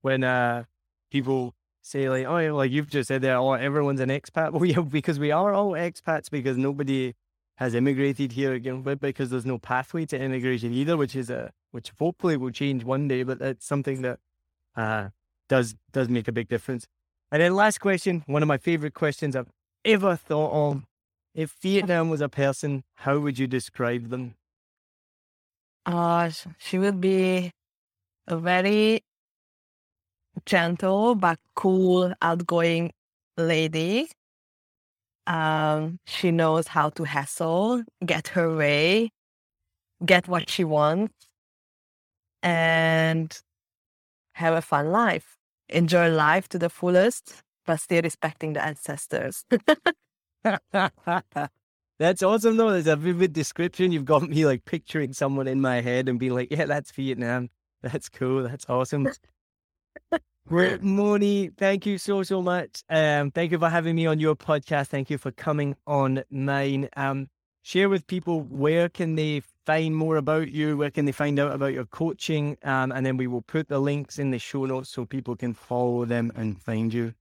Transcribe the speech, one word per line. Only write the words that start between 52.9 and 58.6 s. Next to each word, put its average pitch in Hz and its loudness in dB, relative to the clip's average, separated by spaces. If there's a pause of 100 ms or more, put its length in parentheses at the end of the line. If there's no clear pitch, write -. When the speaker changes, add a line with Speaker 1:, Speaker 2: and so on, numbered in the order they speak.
Speaker 1:
vivid 170 2
description. 170 0
You've 151 0
got 147 4
me, 151 2
like, 131 2
picturing 156 -6
someone 139 -2
in 131 -2
my 127 0
head 123 0
and 123 -2
being 127 -2
like, 123 -4
"Yeah, 151 0
that's 143 -4
Vietnam. 123 -4 (320)
That's 131 -8
cool. 131 -2
That's 123 -10